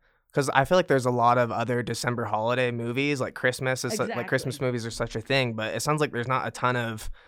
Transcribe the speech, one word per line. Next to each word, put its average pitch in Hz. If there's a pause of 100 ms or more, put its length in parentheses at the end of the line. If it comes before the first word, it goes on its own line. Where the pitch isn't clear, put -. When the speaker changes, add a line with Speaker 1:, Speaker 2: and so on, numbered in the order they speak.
(300)
Speaker 1:
'cause 139
I 135
feel 180
like 175
there's 135
a 123
lot 120
of 120
other 117
December 117
holiday 117
movies, 123
like 107
Christmas 127
is 113
su-, 127
like, 113
Christmas 131
Speaker 2:
Exactly. 131
Speaker 1:
movies 120
are 113
such 117
a 110
thing, 127
but 110
it 117
sounds 151
like 147
there's 120
not 131
a 117
ton 123
of 113 (180)